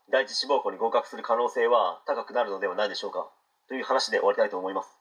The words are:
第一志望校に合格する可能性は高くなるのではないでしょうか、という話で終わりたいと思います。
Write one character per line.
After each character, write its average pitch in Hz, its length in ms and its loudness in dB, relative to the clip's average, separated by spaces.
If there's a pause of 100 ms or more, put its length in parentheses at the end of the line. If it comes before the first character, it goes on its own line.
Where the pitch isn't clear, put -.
(100)
第 131 140 4
一 - 100 -10
志 - 120 -2
望 139 140 2
校 101 100 -2
に 92 60 -10
合 - 140 0
格 113 180 0
す 117 80 -12
る 110 60 -12
可 117 120 0
能 117 140 2
性 117 180 2
は 104 400 2
高 117 200 -4
く 107 60 -16
な 120 120 2
る 104 60 -6
の 95 100 -4
で 101 60 -2
は 92 80 -2
な 104 100 0
い 101 40 -2
で 92 60 -6
し - 100 -8
ょ 98 40 -4
う - 20 -6
か、 87 200 -6 (380)
と 131 60 -8
い 131 60 -4
う 117 40 -6
話 127 260 0
で 107 80 2
終 - 80 2
わ 101 60 4
り - 40 0
た - 80 4
い 104 60 -2
と 92 80 -6
思 92 120 -6
い 98 40 -8
ま 95 80 -4
す。 - 180 -18